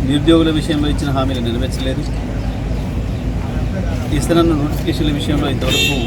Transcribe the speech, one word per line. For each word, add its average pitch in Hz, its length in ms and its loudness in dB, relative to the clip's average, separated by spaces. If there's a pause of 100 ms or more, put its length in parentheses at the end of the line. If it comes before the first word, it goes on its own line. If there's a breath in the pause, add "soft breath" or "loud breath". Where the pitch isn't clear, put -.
నిరుద్యోగుల 160 440 4 (100)
విషయంలో 147 340 0
ఇచ్చిన 143 220 0
హామీలు 131 320 0
నెరవేర్చలేదు, 131 560 -2 (2250)
ఇస్తున్న 165 220 2 (200)
నోటిఫికేషన్ల 151 580 0
విషయంలో 147 360 0
ఇంతవరకు - 420 0 (100)